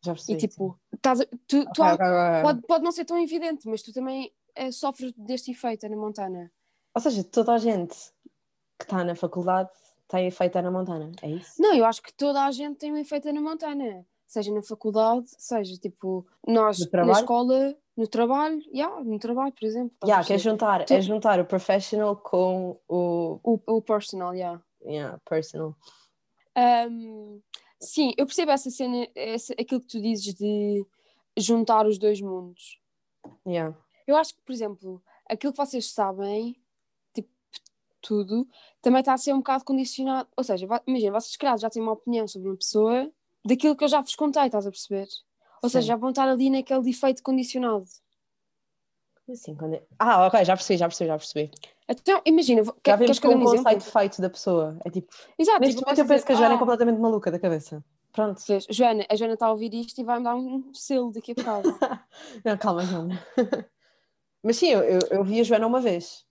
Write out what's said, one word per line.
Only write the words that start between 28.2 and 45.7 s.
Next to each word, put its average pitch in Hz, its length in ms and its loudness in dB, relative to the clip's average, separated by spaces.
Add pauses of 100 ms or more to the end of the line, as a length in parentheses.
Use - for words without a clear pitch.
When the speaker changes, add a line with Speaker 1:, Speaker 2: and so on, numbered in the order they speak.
Speaker 2:
percebo 302 260 0
essa 269 180 0
cena, 247 460 -4
essa, 226 380 -8
aquilo 247 280 -4
que - 60 -20
tu 226 140 -8
dizes 202 320 -4
de 208 520 -2 (520)
juntar 220 480 2
os 214 120 2
dois 208 240 0
mundos. 180 580 -12 (680)
Speaker 1:
Yeah. 165 300 -4 (300)
Speaker 2:
Eu 277 100 4
acho 311 180 0
que, - 60 -20
por - 100 -16
exemplo, 196 500 -10 (280)
aquilo 262 240 -4
que - 40 -14
vocês 269 360 -6
sabem, 202 600 -4 (580)
tipo, - 160 -10 (720)
tudo, 214 460 -2 (340)
também 262 220 4
tá 262 100 4
a 262 40 2
ser 277 160 -2
um 269 40 2
bocado 269 260 0
condicionado. 262 720 -4
Ou 262 80 -2
seja, 190 240 -4
va-, 233 200 -2
imagina, 240 240 0
vocês 220 220 -4
se - 40 -16
calhar 254 200 0
já 220 120 -4
têm 226 120 -6
uma 220 120 -2
opinião 226 340 -4
sobre 190 220 -8
uma 190 80 -6
pessoa 233 540 0 (340)
daquilo 254 300 2
que 285 80 -4
eu 294 40 4
já 285 140 4
vos - 140 -8
contei, 294 320 2
estás 208 180 -2
a 202 60 -6
perceber? 196 360 -8 (560)
Ou 247 60 0
seja, 254 140 2